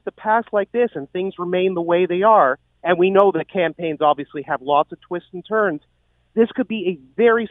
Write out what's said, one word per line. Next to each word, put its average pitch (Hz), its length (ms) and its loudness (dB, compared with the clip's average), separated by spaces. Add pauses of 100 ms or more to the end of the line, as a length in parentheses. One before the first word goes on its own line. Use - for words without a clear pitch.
to - 80 -10
pass 220 400 -2
like 202 200 -2
this 240 220 0
and 139 160 -12
things 185 280 -6
remain 180 360 -2
the 170 80 -4
way 175 240 0
they 175 160 -2
are, 185 360 4 (240)
and 175 160 0
we 185 120 2
know 196 220 4
that 156 160 -6
campaigns 165 520 -4
obviously 147 420 -2
have 139 200 -6
lots 143 300 0
of 165 80 -14
twists - 320 -10
and 180 140 -12
turns, 202 360 -2 (520)
this 226 180 2
could 254 160 -4
be 208 200 -6
a 175 100 -4 (180)
very 226 340 2